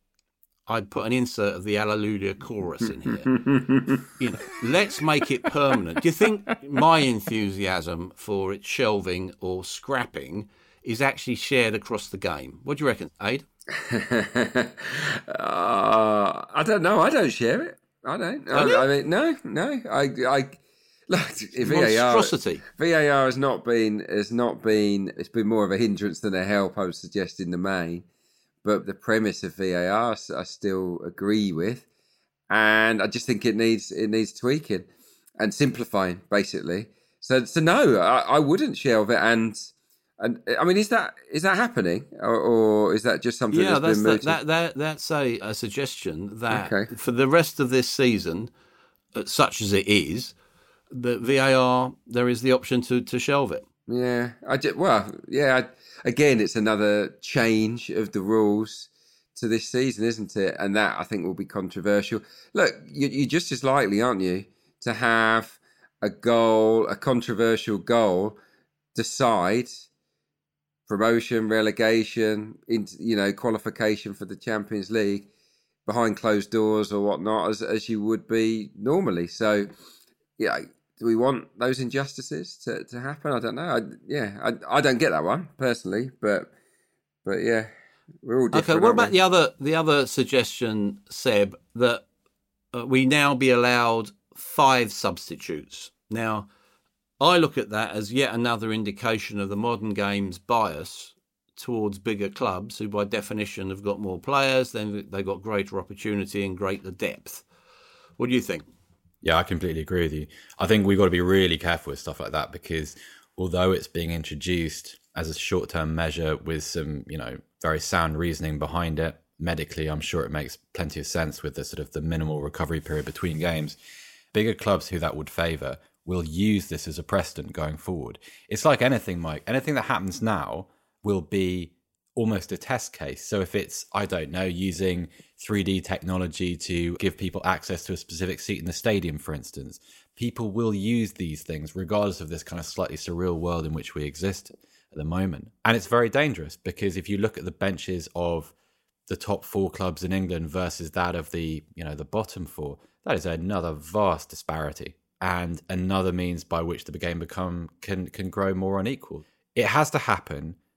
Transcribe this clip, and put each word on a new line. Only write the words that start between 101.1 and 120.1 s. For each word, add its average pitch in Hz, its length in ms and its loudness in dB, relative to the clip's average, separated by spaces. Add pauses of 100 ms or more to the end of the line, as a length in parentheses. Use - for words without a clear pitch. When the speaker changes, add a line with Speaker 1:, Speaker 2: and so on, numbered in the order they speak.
Speaker 1:
towards 107 420 -2
bigger 101 300 -4
clubs, 101 480 -6
who 107 100 -6
by 104 160 -2
definition 104 640 -4
have 98 140 -8
got 101 160 -2
more 92 200 -4
players, 135 520 0
then 104 400 -6
they've 98 140 -4
got 95 160 -4
greater 101 380 -4
opportunity 101 640 -4
and 92 120 -6
greater 95 340 -4
depth. - 520 -8 (720)
What 123 140 -2
do 127 60 2
you 120 60 4
think? - 220 -6 (580)
Speaker 3:
Yeah, 82 160 4
I 87 60 4
completely 82 380 -4
agree 87 220 0
with 76 100 -2
you. 76 140 -6 (320)
I 98 80 -2
think 104 200 4
we've 98 100 6
got 101 80 6
to 87 60 4
be 87 80 4
really 90 380 4
careful 82 340 -2
with 67 80 -10
stuff 76 220 -10
like - 100 -10
that, 76 220 -4
because 80 420 -6 (420)
although 92 360 2
it's 85 160 -4
being 85 220 -4
introduced 82 840 -4 (200)
as 80 120 -6
a 76 40 -8
short-term 80 600 -4
measure 80 440 -2
with 78 260 -6
some, 76 440 -6
you 78 100 -10
know, 62 200 -10 (240)
very 80 200 0
sound 80 360 0
reasoning 78 420 -2
behind 80 380 -4
it, 80 200 -4 (200)
medically, 80 500 -4
I'm 76 120 -4
sure 80 240 -4